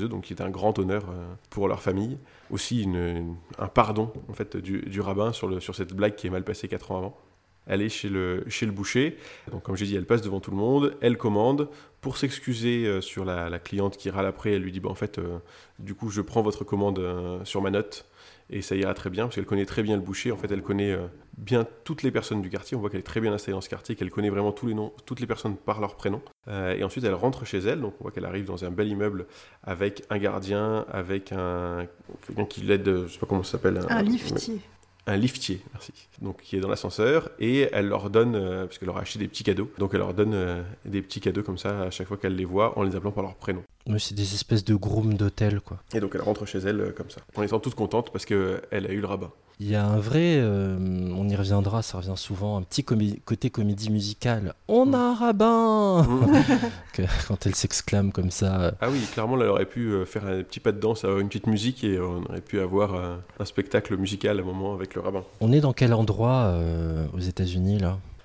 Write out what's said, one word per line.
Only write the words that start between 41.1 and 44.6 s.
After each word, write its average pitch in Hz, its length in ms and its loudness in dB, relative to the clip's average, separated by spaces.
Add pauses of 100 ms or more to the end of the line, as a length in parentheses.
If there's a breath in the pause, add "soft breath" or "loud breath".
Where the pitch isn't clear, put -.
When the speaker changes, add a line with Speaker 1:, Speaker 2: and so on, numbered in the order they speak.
Speaker 1:
cadeaux 101 220 0
comme 95 160 -4
ça 101 240 -2
à 92 80 -2
chaque 92 180 -6
fois 101 80 -4
qu'elle 95 200 -2
les 92 100 0
voit, 98 320 2
en 101 60 2
les 95 120 0
appelant 98 160 -2
par 98 100 -2
leur 95 120 -8
prénom. 92 280 -4 (240)
Speaker 3:
Mais 107 120 2
c'est - 160 -4
des 101 180 0
espèces 101 320 0